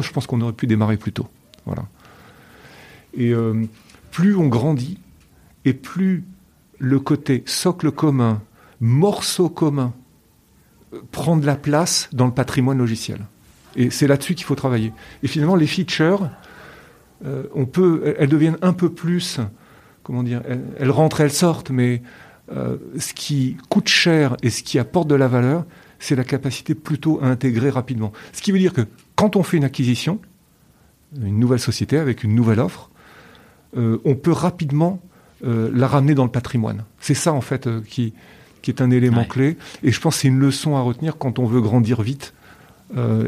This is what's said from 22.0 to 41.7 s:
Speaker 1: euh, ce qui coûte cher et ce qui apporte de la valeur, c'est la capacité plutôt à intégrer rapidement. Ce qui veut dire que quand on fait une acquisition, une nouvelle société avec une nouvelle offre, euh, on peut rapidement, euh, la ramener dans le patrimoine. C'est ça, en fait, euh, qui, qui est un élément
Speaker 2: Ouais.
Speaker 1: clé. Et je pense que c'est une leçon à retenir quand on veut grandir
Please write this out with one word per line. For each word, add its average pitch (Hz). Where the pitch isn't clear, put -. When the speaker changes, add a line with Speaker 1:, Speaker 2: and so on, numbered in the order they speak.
Speaker 1:
euh, -
ce -
qui 135
coûte -
cher 151
et 123
ce -
qui -
apporte 156
de 147
la 135
valeur, 127
c'est -
la 127
capacité 135
plutôt 156
à 135
intégrer 127
rapidement. 117
Ce -
qui 202
veut 190
dire 185
que 131
quand 208
on 190
fait -
une 147
acquisition, 123
une 104
nouvelle 123
société -
avec 143
une 107
nouvelle 113
offre, 170
euh, 113
on 139
peut 165
rapidement, 165
euh, 113
la 123
ramener 143
dans 135
le 123
patrimoine. 113
C'est -
ça, 156
en 139
fait, 131
euh, 113
qui, 113
qui -
est 120
un 127
élément 123
Speaker 2:
Ouais. 110
Speaker 1:
clé. 139
Et 120
je 101
pense 156
que -
c'est 143
une 131
leçon 139
à 135
retenir 123
quand 120
on 127
veut 117
grandir 117